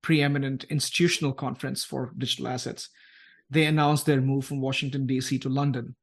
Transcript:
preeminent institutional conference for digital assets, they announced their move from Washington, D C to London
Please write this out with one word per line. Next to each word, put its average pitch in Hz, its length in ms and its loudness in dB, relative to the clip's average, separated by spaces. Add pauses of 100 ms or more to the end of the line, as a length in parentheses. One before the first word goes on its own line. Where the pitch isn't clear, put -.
preeminent 143 600 2
institutional 156 680 0
conference 131 520 -6
for 127 340 -6
digital - 300 -4
assets, - 420 -8 (600)
they 156 140 4
announced 151 400 4
their 139 160 4
move 135 240 0
from 139 160 -6
Washington, 135 460 -2
D 131 160 0
C 131 160 -2
to 135 100 -4
London 131 540 0